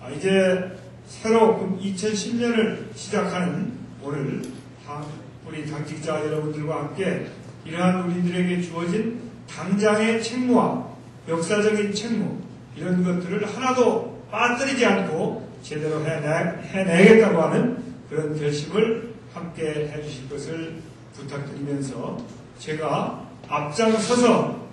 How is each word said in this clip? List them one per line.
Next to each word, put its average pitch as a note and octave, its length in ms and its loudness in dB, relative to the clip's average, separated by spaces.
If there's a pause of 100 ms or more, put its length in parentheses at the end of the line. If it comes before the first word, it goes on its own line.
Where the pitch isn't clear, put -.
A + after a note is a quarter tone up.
아, - 80 -12
이제 F#3 600 2 (340)
새로 A3 720 4
이천십 G#3+ 560 -2
년을 A#3 580 2
시작하는 - 760 -2 (300)
오늘 C#3+ 400 -4 (420)
당, D3 220 -10 (400)
우리 D#3 180 -10
당직자 D3+ 600 -4
여러분들과 D3+ 580 -2
함께 F3 440 -2 (360)
이러한 F3+ 460 2
우리들에게 F3 520 0
주어진 F3+ 580 -2 (280)
당장의 G#3+ 760 2
책무와 B3 680 2 (380)
역사적인 G3+ 680 2
책무, A3+ 440 -2 (380)
이런 F3+ 260 0
것들을 F3+ 440 0
하나도 B3 840 0
빠뜨리지 B3 540 2
않고 G3 640 0 (140)
제대로 D3+ 420 -4
해내-, D#3 580 -2
해내겠다고 F#3+ 800 8
하는 - 360 2 (320)
그런 D3+ 280 -2
결심을 F#3 760 0 (200)
함께 D#3 580 -4
해주실 D3 360 -10
것을 D#3+ 540 -8 (320)
부탁드리면서 C#3 1040 -8 (400)
제가 D#3 680 -4 (220)
앞장서서 A3 1200 2